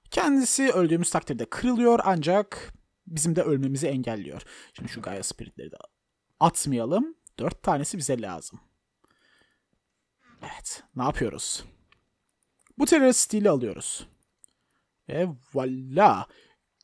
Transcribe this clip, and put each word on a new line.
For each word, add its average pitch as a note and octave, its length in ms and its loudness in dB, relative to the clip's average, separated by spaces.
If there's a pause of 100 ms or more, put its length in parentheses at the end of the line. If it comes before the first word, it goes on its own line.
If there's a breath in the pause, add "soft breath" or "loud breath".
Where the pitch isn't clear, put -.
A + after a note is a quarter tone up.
(100)
Kendisi C4+ 640 2
öldüğümüz E3+ 380 2
takdirde A#2+ 340 -2
kırılıyor A#3+ 600 2
ancak F3+ 680 0 (340)
bizim D#3+ 300 -2
de F3 60 2
ölmemizi C3+ 460 0
engelliyor. A2+ 540 -6 (320 soft breath)
Şimdi - 140 -12
şu A2+ 140 -12
Gaia G2 200 -8
Spirit'leri - 500 -12
de - 40 -20 (640)
atmayalım. D#3+ 760 2 (220)
Dört - 240 -6
tanesi D#3 360 -2
bize B2+ 240 -4
lazım. F2+ 380 -12 (1800)
Evet. - 400 -14 (140)
Ne B2+ 60 -4
yapıyoruz? - 600 -4 (1120)
Bu C#4+ 80 2
Terror C4+ 260 8
Steel'i G#3 380 2
alıyoruz. - 580 -2 (1000)
Ve E3+ 200 -2 (260)
voilà. C3 720 2 (580)